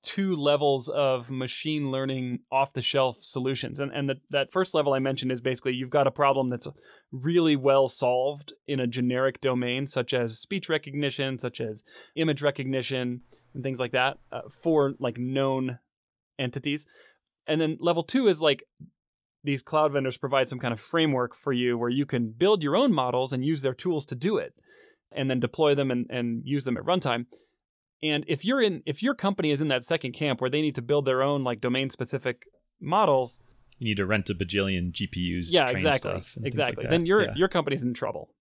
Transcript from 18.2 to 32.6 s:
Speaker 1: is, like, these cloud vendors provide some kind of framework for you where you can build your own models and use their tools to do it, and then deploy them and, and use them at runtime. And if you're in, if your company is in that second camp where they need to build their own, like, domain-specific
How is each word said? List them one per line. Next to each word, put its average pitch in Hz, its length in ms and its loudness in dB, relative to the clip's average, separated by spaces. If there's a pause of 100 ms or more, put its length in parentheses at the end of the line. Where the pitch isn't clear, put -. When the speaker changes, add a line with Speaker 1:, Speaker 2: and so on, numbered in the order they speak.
Speaker 1:
is, 160 120 2
like, 147 220 2 (800)
these 139 220 -2
cloud 151 280 2
vendors 135 240 0
provide 131 320 0
some 131 120 -6
kind 120 120 -2
of 107 80 -6
framework 139 540 0
for - 180 -4
you 123 240 2
where 120 140 -2
you 135 160 0
can 120 240 -2
build 175 320 2
your 143 140 0
own 247 180 4
models 131 380 0
and 127 120 -2
use 147 180 0
their 131 120 0
tools 160 320 -2
to - 80 -8
do 170 240 0
it, 76 160 -6 (560)
and 135 200 -2
then 127 100 0
deploy 143 340 4
them 139 160 2
and, 123 200 0
and 120 340 -2
use 135 220 -2
them 123 100 0
at - 60 -6
runtime. 143 420 0 (800)
And 151 260 -2
if 147 160 -2
you're 262 160 2
in, 196 240 2
if 143 180 -4
your 262 120 2
company 196 360 0
is 143 120 0
in 156 60 0
that 127 140 2
second 135 300 -2
camp 135 300 -2
where 131 80 0
they 147 100 0
need 151 140 0
to 135 80 -4
build 139 240 2
their 131 160 2
own, 143 220 2
like, 120 180 -2
domain-specific 127 800 -2 (360)